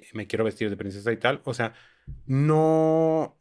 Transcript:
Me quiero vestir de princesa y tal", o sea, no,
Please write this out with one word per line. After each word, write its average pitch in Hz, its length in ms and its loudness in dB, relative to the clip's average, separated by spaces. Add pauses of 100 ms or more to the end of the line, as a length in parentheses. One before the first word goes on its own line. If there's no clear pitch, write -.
(140)
Me 107 140 -10
quiero 110 160 -2
vestir 107 260 -2
de 101 80 -4
princesa 101 340 -6
y 110 60 -2
tal", 123 280 0
o 131 80 -4
sea, 113 200 -4 (520)
no, 160 1160 2